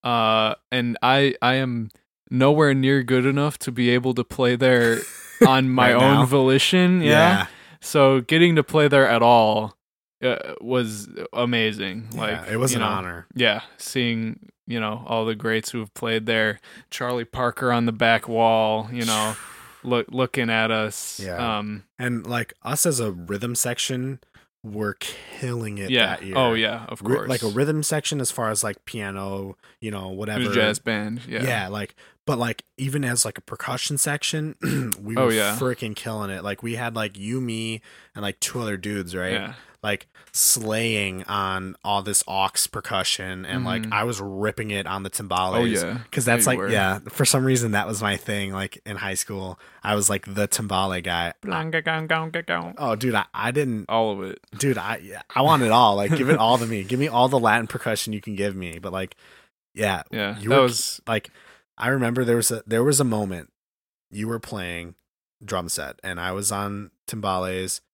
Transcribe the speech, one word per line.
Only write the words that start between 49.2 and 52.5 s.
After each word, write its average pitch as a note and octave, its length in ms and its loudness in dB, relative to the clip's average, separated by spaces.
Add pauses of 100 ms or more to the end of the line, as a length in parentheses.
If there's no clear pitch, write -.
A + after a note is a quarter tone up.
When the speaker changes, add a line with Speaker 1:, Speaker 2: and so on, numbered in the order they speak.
Speaker 2:
I G#2 100 0
was, G#2 160 2
like, G2+ 140 -2 (100)
the G2+ 140 0
timbale F#2+ 560 -2
guy. E2+ 380 -2
Speaker 1:
Blanga D#3+ 420 -4
gong D#3+ 240 -4
gong D#3+ 220 -2
gong E3+ 140 -6
gong. E3+ 340 -6